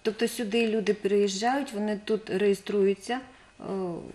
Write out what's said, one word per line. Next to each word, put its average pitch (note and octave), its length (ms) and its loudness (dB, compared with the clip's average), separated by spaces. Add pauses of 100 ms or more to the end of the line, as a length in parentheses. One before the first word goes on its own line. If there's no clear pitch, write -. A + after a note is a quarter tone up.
Тобто A3 260 0
сюди A3+ 400 0
люди G#3 260 2
приїжджають, G#3 800 0
вони G#3 320 -2
тут G#3+ 240 -2
реєструються, G3+ 880 0 (400)
е, - 40 -14 (520)